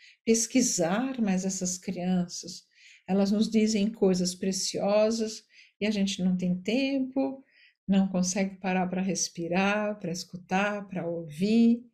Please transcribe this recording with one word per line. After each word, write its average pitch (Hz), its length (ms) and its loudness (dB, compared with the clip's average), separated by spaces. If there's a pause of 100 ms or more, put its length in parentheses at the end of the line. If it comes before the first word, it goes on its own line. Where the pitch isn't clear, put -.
(240)
pesquisar 226 960 2
mais 190 240 0
essas 185 320 -4
crianças. 180 840 -4 (440)
Elas 196 240 2
nos 214 200 2
dizem 214 400 2
coisas 185 440 2
preciosas 214 1120 -2 (340)
e 202 80 -2
a 214 40 2
gente 196 340 0
não 185 140 2
tem 180 180 0
tempo, 269 880 -2 (420)
não 190 220 4
consegue 190 480 -2
parar 185 300 0
pra 185 160 -2
respirar, 196 1000 -2
pra 175 100 -6
escutar, 196 760 -4
pra 170 180 -6
ouvir, 190 880 2